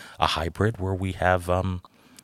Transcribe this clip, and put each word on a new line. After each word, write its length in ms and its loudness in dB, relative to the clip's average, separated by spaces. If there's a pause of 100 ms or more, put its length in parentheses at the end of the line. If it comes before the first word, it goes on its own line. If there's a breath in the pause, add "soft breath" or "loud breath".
(200 loud breath)
a 60 4
hybrid 520 0
where 160 -4
we 180 -2
have, 360 2
um, 340 0 (420 loud breath)